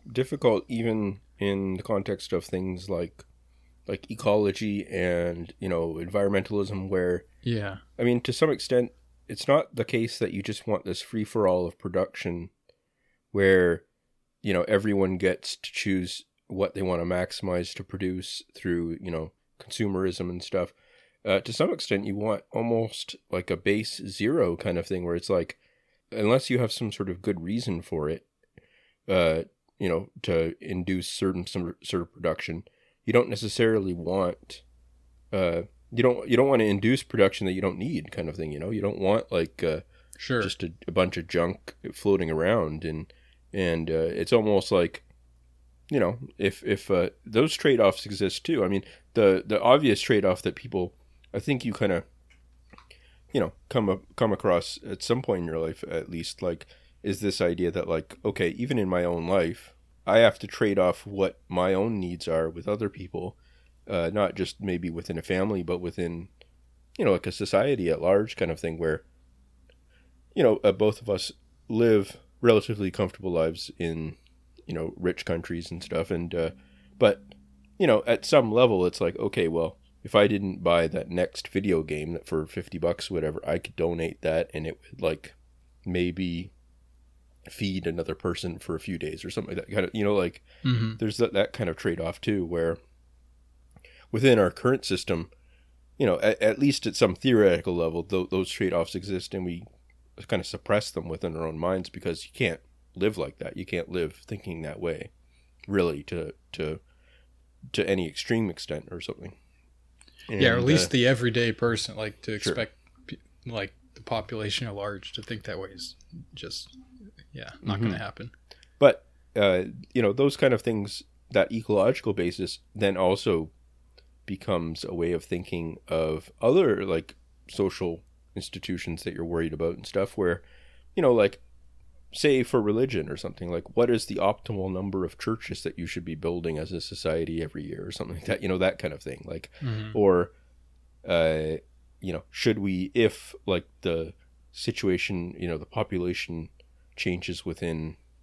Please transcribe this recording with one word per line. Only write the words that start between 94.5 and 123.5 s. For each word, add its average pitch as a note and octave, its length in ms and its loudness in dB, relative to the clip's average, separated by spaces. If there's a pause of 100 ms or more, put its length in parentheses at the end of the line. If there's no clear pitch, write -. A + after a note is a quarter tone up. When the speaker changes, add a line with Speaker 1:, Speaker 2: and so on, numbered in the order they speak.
Speaker 1:
current - 340 0
system, E2+ 460 -2 (680)
you C#3 80 2
know, F2+ 140 4
at, G#2+ 220 2
at G#2+ 160 4
least C#3 280 2
at G2+ 100 -4
some G2 180 4
theoretical F#2+ 600 6
level, E2 280 0
tho-, F#2 280 -2
those F#2+ 200 0
trade-offs F2 440 -2
exist, F#2+ 400 -6
and F#2 100 -4
we F2 200 -6 (640)
kind G2+ 120 -2
of - 60 -8
suppress - 440 -2
them E2+ 180 -8
within E2 280 -6
our E2 100 -4
own D#2+ 120 -6
minds F#2 300 -2
because - 360 -8
you - 80 -20
can't F2 280 -2 (340)
live G2 240 0
like C#2 200 -6
that. - 180 -10
You F#2 100 -10
can't F2 240 -6
live E2+ 240 -4
thinking F2+ 480 -10
that D2 180 -10
way, E2 300 -6 (560)
really, E2+ 380 2
to, D#2+ 300 -8 (180)
to, D#2 280 -6 (920)
to F#2 160 0
any F#2 180 2
extreme A2 420 -2
extent D2+ 420 -8
or F2 100 -12
something. - 340 -12 (960)
Speaker 2:
Yeah, A2+ 200 4
or - 20 4
at A#2+ 60 2
Speaker 1:
And, A#2+ 80 2
Speaker 2:
least D3+ 220 4
Speaker 1:
uh, - 40 -14
Speaker 2:
the B2 140 4
everyday A#2+ 460 2
person, A#2 440 -2
like, G#2+ 260 -8
to G#2+ 160 -6
Speaker 1:
Sure. G#2 140 -2
Speaker 2:
expect, A2+ 240 -6 (300)
pe-, - 100 -14 (280)
like, G#2+ 300 -8 (200)
the - 60 -20
population A2 680 -4
at G2+ 80 -8
large G2+ 380 -8
to A2+ 100 -10
think A2 200 -10
that G#2 160 -8
way F#2+ 120 -10
is F2 260 -16 (380)
just, - 440 -14 (540)
yeah, - 180 -14 (100)
not G2+ 200 -2
gonna A2 140 0
Speaker 1:
Mm-hmm. - 40 -6
Speaker 2:
happen. G#2+ 320 -12 (480)
Speaker 1:
But, - 260 6 (320)
uh, F#2+ 280 4 (280)
you B2 80 2
know, G#2 120 6
those C3+ 240 4
kind B2+ 180 4
of G#2 80 2
things, G#2 400 -4 (300)
that - 200 4
ecological A2 600 2
basis F2 460 -4 (140)
then G2 220 2
also F#2 540 2 (760)